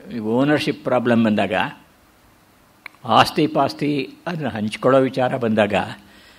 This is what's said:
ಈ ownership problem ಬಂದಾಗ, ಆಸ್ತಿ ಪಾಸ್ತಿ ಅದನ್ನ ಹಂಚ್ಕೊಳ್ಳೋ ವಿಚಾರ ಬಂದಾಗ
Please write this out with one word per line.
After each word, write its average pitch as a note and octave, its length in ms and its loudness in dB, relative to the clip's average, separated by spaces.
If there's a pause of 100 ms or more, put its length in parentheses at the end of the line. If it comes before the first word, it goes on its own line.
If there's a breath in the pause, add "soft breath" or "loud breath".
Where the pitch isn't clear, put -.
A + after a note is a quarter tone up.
(160)
ಈ A#2 40 -8
ownership C3+ 640 0
problem A#2+ 420 2
ಬಂದಾಗ, G#2 280 0 (1500)
ಆಸ್ತಿ B2+ 420 4
ಪಾಸ್ತಿ C#3+ 680 -2 (140)
ಅದನ್ನ D#3+ 200 -6
ಹಂಚ್ಕೊಳ್ಳೋ A2 520 0
ವಿಚಾರ C3 380 0
ಬಂದಾಗ A2 360 0 (640 soft breath)